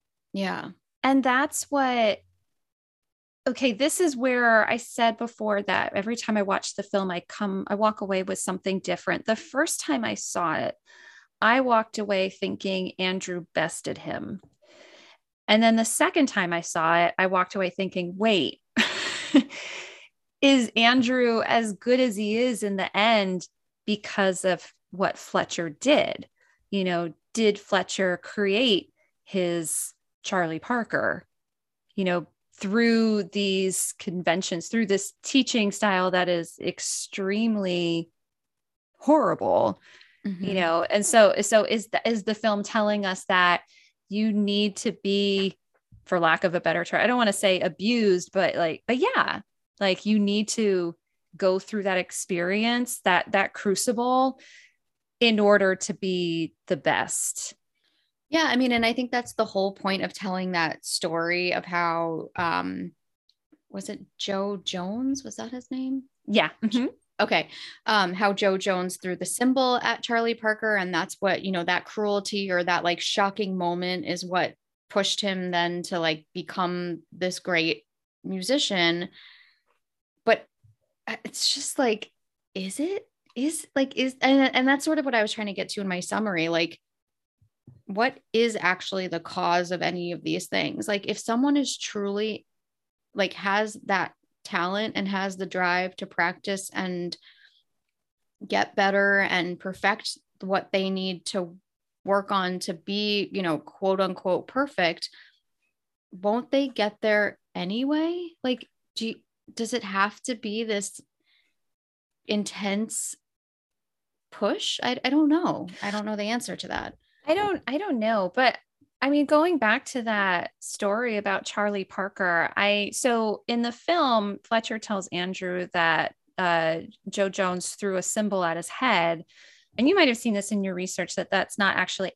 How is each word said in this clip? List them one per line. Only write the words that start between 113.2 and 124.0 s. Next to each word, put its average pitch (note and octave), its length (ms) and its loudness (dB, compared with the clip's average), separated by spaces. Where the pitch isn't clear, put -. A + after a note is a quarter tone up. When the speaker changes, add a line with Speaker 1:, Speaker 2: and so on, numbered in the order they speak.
Speaker 1:
push? - 520 -2
I, B3 220 -2
I C4 60 2
don't D4+ 180 4
know. C4 400 2
I G3+ 80 -4
don't G#3 160 -4
know G#3+ 100 -4
the G3+ 140 -4
answer A3+ 260 -4
to - 120 -14
that. - 260 -6
Speaker 2:
I D4+ 80 2
don't, G4+ 320 -2
I C4 120 -4
don't F4 200 -2
know, G#3+ 340 0
but B3+ 240 4
I C4+ 80 2
mean, D4 160 4
going D#4 320 4
back A3+ 280 2
to B3 160 -6
that G3+ 580 0
story G#3+ 560 -2
about G3+ 280 -2
Charlie G#3 400 -2
Parker, F3+ 720 0
I, G3+ 380 0
so A3+ 520 0
in A#3 160 -2
the A#3+ 100 -2
film, A#3+ 720 0